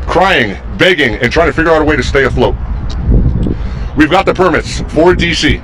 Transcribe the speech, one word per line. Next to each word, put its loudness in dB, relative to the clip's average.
crying, 2
begging, 2
and -2
trying 2
to 0
figure 0
out 4
a -2
way 2
to 0
stay 0
afloat. 0
We've 2
got 2
the 0
permits 0
for 4
D 0
C. 0